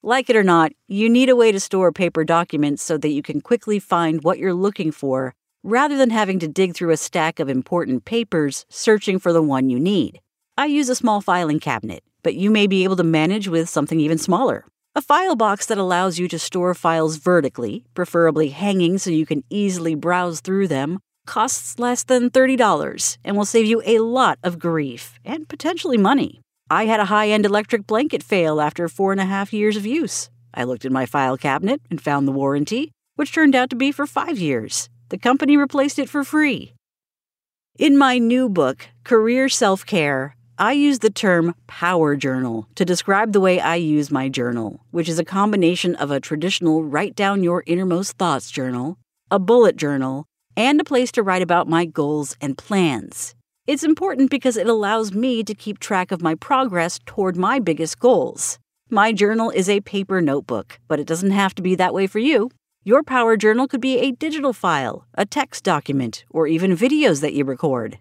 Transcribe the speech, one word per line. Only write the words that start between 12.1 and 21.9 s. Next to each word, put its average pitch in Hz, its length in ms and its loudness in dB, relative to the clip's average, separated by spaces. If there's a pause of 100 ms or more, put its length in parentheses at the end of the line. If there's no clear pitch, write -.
but 165 120 0
you 190 160 0
may 208 160 4
be 190 180 2
able 190 120 0
to 175 80 2
manage 165 420 0
with 165 220 -2
something 160 320 -2
even 156 160 0
smaller. 185 480 0 (320)
A - 40 0
file 320 360 2
box 208 300 0
that 220 120 -2
allows 180 400 0
you 180 80 -2
to 165 120 -6
store 180 360 -2
files 160 440 0
vertically, 143 680 -2 (100)
preferably 160 540 0
hanging 185 500 0
so 185 100 -6
you 160 160 0
can 147 240 -4
easily 185 460 -2
browse 175 460 -2
through 190 260 -2
them, 156 320 -4 (280)
costs - 520 -4
less 240 240 -2